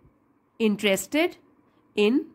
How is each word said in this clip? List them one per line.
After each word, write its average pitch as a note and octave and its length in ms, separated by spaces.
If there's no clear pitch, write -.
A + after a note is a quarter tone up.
interested G#3+ 680
in A3 220